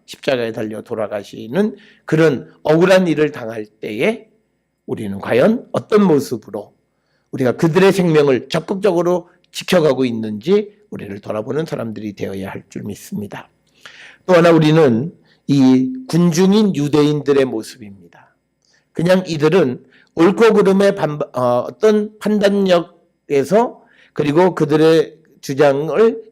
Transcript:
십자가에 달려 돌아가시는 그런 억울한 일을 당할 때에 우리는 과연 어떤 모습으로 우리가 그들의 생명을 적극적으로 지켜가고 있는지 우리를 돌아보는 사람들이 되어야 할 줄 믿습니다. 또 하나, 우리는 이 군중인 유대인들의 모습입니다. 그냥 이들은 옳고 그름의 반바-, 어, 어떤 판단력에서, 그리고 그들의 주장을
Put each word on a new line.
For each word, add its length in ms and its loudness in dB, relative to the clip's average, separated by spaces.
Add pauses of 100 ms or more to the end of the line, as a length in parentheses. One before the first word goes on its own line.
십자가에 460 -6
달려 280 -10
돌아가시는 920 -6 (300)
그런 460 0 (120)
억울한 440 4
일을 240 0
당할 360 -12
때에 640 -6 (560)
우리는 320 -8
과연 520 0
어떤 320 0
모습으로 720 -2 (560)
우리가 240 -2
그들의 400 2
생명을 560 0
적극적으로 800 -2 (220)
지켜가고 520 0
있는지 720 -4 (160)
우리를 320 -14
돌아보는 440 -6
사람들이 480 -10
되어야 360 -10
할 200 -14
줄 140 -12
믿습니다. 640 -12 (760)
또 80 2
하나, 180 6
우리는 600 2 (340)
이 460 4 (140)
군중인 680 2
유대인들의 720 2
모습입니다. 880 -12 (560)
그냥 360 2
이들은 580 0 (300)
옳고 380 4
그름의 420 2
반바-, 440 -6
어, 300 0
어떤 500 0
판단력에서, 1600 -2 (300)
그리고 420 0
그들의 640 2 (200)
주장을 920 0